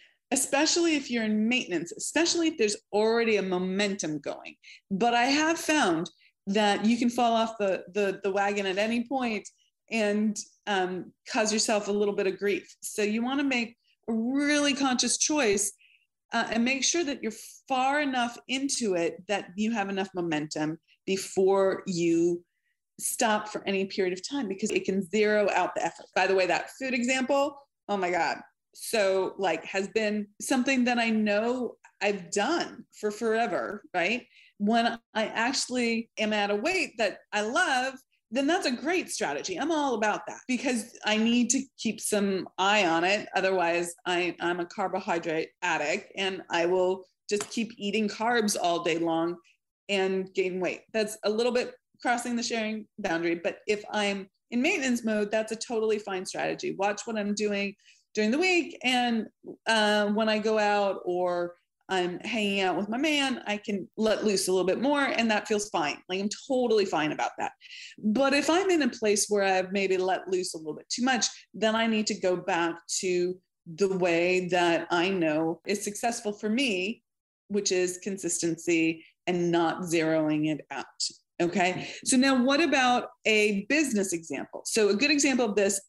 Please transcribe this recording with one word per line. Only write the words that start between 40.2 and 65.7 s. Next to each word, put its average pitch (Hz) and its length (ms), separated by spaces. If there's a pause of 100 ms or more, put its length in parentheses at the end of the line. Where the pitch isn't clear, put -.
that 214 200
because 247 560
I 214 140
need 233 320
to 269 120 (160)
keep 214 220
some 196 480 (100)
eye 196 280
on 165 180
it. 202 320
Otherwise, 175 580 (120)
I, 175 340
I'm 175 220
a 170 40
carbohydrate 175 840 (140)
addict 165 520
and 190 340
I 170 160
will 185 380 (260)
just 208 200
keep 226 280
eating 202 300
carbs 220 540
all 170 220
day 165 160
long 165 360 (540)
and 190 440
gain 185 280
weight. 156 200 (120)
That's 220 320
a 202 40
little 233 220
bit 247 220 (280)
crossing 240 360
the 233 60
sharing 214 440 (120)
boundary. 170 360
But 190 220 (100)
if 208 240
I'm 202 380 (200)
in 240 120
maintenance 269 420
mode, 214 260
that's 220 220
a 220 60
totally 220 420
fine 190 260
strategy. 156 540
Watch 208 260
what 226 120
I'm 202 180
doing 202 400 (400)
during 214 160
the 285 80
week. 359 440
And, 240 440 (400)
uh, 208 400
when 220 220
I 214 100
go 220 180
out 202 460
or 175 520 (340)
I'm 180 300
hanging 208 420
out 180 160
with 202 100
my 220 100
man, 277 480
I 208 120
can 202 280 (120)
let 220 260
loose 196 240
a 185 40
little 185 140
bit 190 160
more, 285 200
and 233 280
that 208 180
feels 208 220
fine. 156 280 (100)